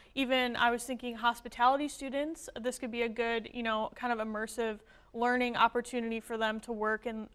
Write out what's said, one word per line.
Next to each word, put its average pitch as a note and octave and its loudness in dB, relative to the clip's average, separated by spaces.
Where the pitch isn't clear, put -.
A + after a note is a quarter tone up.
even B3+ 2
I A#3 6
was A#3 0
thinking B3 -6
hospitality B3 2
students, C#4 -6
this B3 -4
could A#3 -6
be A#3 0
a A#3 2
good, A#3 -2
you A#3+ -4
know, A3 0
kind A#3+ 0
of G#3+ -2
immersive A3 -4
learning B3 2
opportunity A#3 2
for A3+ -6
them A3 0
to A#3 -8
work G#3+ 0
in A3 -6